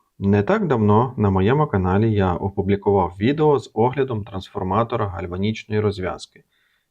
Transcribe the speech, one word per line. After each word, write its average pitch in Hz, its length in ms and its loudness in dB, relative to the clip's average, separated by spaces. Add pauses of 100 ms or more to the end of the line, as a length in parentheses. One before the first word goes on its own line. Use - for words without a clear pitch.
(200)
Не 101 240 2
так 196 240 0
давно 113 500 2
на 107 120 2
моєму 107 380 2
каналі 101 460 0
я 95 200 2
опублікував 98 840 0
відео 147 400 2
з - 140 -16
оглядом 127 500 0
трансформатора 104 840 -4
гальванічної 95 760 -4
розв'язки. 92 640 -6 (480)